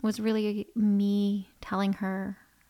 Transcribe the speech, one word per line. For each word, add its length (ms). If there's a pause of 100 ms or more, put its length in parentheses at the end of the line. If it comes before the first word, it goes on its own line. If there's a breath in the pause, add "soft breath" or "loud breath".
was 180
really 540
me 760 (100)
telling 340
her 440 (320 soft breath)